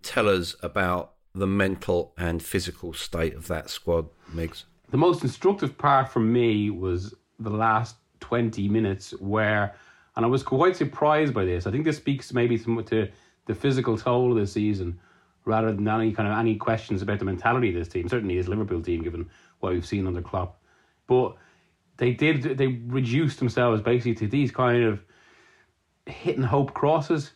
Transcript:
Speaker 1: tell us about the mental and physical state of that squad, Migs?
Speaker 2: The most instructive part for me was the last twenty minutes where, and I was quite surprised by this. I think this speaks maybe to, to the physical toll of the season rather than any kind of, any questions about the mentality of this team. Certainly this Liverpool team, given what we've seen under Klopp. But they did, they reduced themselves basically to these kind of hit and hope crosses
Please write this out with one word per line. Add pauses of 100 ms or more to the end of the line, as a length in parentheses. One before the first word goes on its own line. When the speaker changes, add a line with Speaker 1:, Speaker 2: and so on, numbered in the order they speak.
Speaker 1:
tell
us
about (200)
the
mental
and
physical
state
of
that
squad, (260)
Migs? (240)
Speaker 2:
The
most
instructive
part
for
me
was (280)
the
last (240)
twenty
minutes
where, (400)
and
I
was
quite
surprised
by
this.
I
think
this
speaks
maybe
to,
to (380)
the
physical
toll
of
the
season (460)
rather
than
any
kind
of,
any
questions
about
the
mentality
of
this
team.
Certainly
this
Liverpool
team,
given (300)
what
we've
seen
under
Klopp. (520)
But (600)
they
did,
they
reduced
themselves
basically
to
these
kind
of (1040)
hit
and
hope
crosses